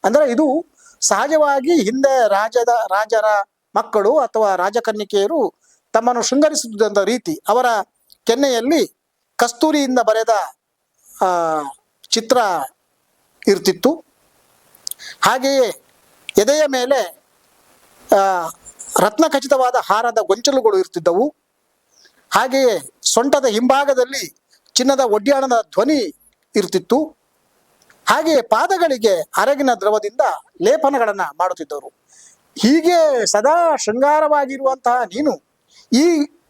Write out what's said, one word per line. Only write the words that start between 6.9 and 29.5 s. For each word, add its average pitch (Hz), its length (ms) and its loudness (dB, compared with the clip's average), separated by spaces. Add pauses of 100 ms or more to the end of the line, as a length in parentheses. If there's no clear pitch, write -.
ರೀತಿ. 202 500 -2
ಅವರ 240 180 2 (580)
ಕೆನ್ನೆಯಲ್ಲಿ 254 680 0 (440)
ಕಸ್ತೂರಿಯಿಂದ 262 640 0
ಬರೆದ, 220 300 0 (960)
ಆ, 190 40 2 (840)
ಚಿತ್ರ 226 280 0 (1080)
ಇರ್ತಿತ್ತು. 196 580 0 (1160)
ಹಾಗೆಯೇ 254 640 0 (540)
ಎದೆಯ 262 300 2
ಮೇಲೆ, 254 500 -2 (1040)
ಆ, 185 280 0 (520)
ರತ್ನಖಚಿತವಾದ 254 760 0
ಹಾರದ 226 460 0
ಗೊಂಚಲುಗಳು 220 580 0
ಇರ್ತಿದ್ದವು. 180 560 -2 (960)
ಹಾಗೆಯೇ 240 580 0 (120)
ಸೊಂಟದ 269 440 0
ಹಿಂಭಾಗದಲ್ಲಿ 254 920 0 (380)
ಚಿನ್ನದ 262 260 2
ಒಡ್ಯಾಣದ 247 640 0
ಧ್ವನಿ 269 380 0 (560)
ಇರ್ತಿತ್ತು. 214 600 -2 (880)
ಹಾಗೆಯೇ 302 360 2
ಪಾದಗಳಿಗೆ 254 800 0 (160)
ಅರಗಿನ 269 320 0 (100)